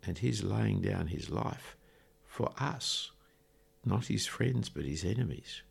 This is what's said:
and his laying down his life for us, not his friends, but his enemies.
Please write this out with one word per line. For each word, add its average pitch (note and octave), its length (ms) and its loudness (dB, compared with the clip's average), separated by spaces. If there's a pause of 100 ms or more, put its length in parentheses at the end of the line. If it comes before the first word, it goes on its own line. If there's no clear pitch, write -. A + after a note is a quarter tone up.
and E2+ 140 -2
his A2+ 260 2
laying G2+ 380 4
down F#2 260 2
his - 220 -4
life - 460 -4 (500)
for - 320 0
us, - 540 -2 (760)
not A2+ 200 2
his G#2+ 200 0
friends, B2 440 0
but D2 160 -6
his D2 180 -2
enemies. F#2+ 680 -2